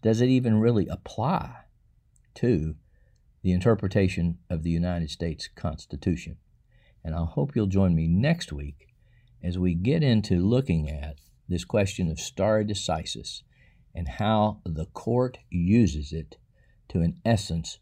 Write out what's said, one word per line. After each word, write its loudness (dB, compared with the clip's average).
does 2
it 4
even 4
really 2
apply -6
to 0
the 2
interpretation 2
of -4
the -2
United -2
States -8
Constitution? -6
And -6
I -2
hope -4
you'll 2
join 4
me 2
next 0
week -12
as -2
we 2
get 0
into 2
looking 2
at -10
this -2
question 0
of -6
stare 0
decisis -6
and -6
how 0
the -6
court -2
uses 2
it -10
to, -2
in 0
essence -2